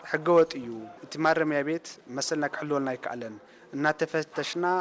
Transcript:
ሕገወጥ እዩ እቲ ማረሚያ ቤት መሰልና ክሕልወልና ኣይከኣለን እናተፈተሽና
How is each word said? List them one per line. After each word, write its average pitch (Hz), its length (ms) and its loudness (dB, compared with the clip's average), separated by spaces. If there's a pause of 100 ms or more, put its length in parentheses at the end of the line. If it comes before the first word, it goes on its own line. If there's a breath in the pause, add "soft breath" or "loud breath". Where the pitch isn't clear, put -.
ሕገወጥ 160 500 6
እዩ 127 140 -8 (340)
እቲ - 160 -14
ማረሚያ 156 440 2
ቤት 160 240 -2 (240)
መሰልና 147 360 -2
ክሕልወልና 143 440 -2
ኣይከኣለን 117 440 -8 (380 loud breath)
እናተፈተሽና 156 920 -2 (140)